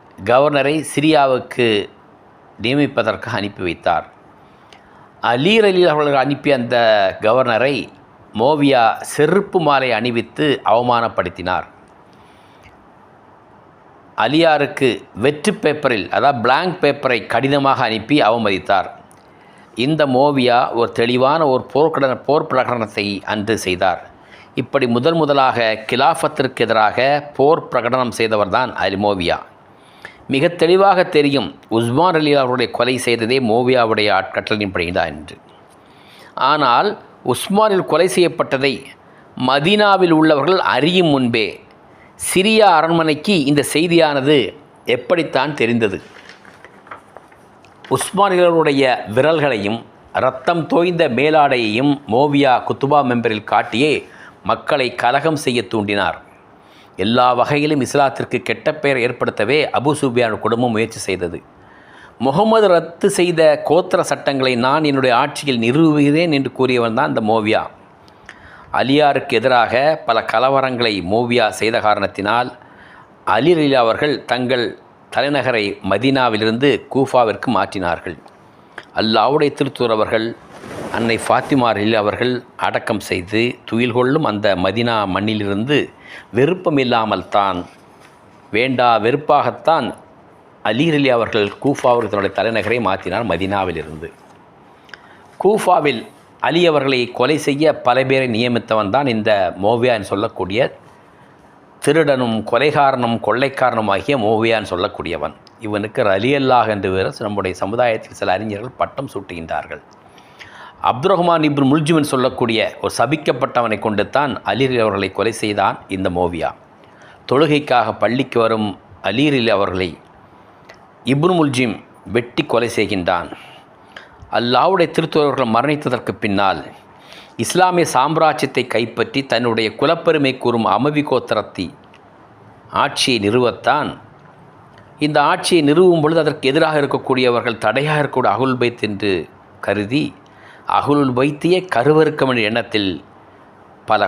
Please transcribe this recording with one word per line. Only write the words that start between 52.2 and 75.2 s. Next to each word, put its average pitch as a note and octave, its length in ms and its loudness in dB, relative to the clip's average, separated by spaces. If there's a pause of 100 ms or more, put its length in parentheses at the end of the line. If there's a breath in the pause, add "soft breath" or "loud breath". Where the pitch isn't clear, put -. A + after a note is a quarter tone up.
குத்துபா C#3 320 0 (100)
மெம்பரில் A2+ 420 -2
காட்டியே A#2 400 0 (520 loud breath)
மக்களை B2 520 -2
கலகம் C#3 400 0
செய்ய B2 260 -2
தூண்டினார். G2+ 560 -2 (800 loud breath)
எல்லா A#2+ 380 0
வகையிலும் D3 480 0
இஸ்லாத்திற்கு C3 600 -2
கெட்ட D3 320 -4
பெயர் C#3 320 -2
ஏற்படுத்தவே A#2+ 540 -2 (180)
அபு C3+ 140 0 (100)
சுஃபியான் A#2 380 0
குடும்பம் A#2 360 -2
முயற்சி A2 240 -4
செய்தது. F2+ 380 -6 (800 loud breath)
"முகமது G#3 480 2
ரத்து F3+ 420 2
செய்த F3 320 2 (280)
கோத்திர F3+ 320 2
சட்டங்களை C3+ 540 0
நான் C3+ 280 2
என்னுடைய C3 320 2
ஆட்சியில் C3+ 500 0
நிறுவுகிறேன்" D3+ 720 4
என்று C3 140 -2
கூறியவன் B2 480 0
தான் D3 140 0
இந்த A#2+ 100 -2 (100)
மோவியா. G#2+ 300 0 (1080 loud breath)
அலியாருக்கு C3+ 680 0
எதிராக A#2 340 2 (320)
பல A2+ 260 0
கலவரங்களை B2 640 0 (180)
மோவியா A#2+ 380 2
செய்த G#2+ 300 -2
காரணத்தினால் G#2 720 -2 (760 loud breath)
அலி A#2 280 2
ரலியல்லாஹு C3+ 320 2
அவர்கள் A#2 300 0 (100)
தங்கள் B2 400 -2 (340)
தலைநகரை B2 640 -2 (180)